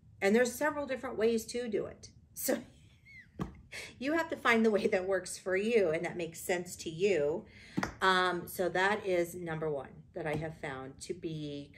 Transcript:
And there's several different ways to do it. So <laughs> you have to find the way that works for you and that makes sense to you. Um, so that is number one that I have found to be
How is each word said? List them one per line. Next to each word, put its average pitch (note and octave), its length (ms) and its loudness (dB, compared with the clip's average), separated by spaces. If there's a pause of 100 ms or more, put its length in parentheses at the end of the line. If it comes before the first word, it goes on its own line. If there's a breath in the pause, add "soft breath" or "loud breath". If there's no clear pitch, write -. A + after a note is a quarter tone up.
(220)
And G3 140 6
there's A#3+ 160 4
several D4 340 0
different B3+ 320 -6
ways A3+ 300 2
to A#3+ 220 -4
do G3+ 160 -2
it. - 240 -14 (240)
So - 300 0
<laughs> - 1400 -14
you C4+ 140 0
have D#4+ 160 0
to D4 60 -2
find A3+ 300 4
the A3+ 60 8
way G3+ 160 2
that F#3 200 2
works F#3 300 -2
for F#3 180 -2
you G#3 340 4
and E3 160 0
that E3 120 -6
makes E3 220 -6
sense F3+ 380 -2
to - 120 -8
you. E3 560 2 (560 loud breath)
Um, F#3 460 4
so F3+ 220 -2
that G3 360 2
is F3 300 0
number E3 340 -4
one C#3 200 -4 (240)
that E3 120 -6
I D3+ 100 0
have D#3+ 220 -6
found C3+ 440 -8
to - 120 -8
be D3+ 640 -8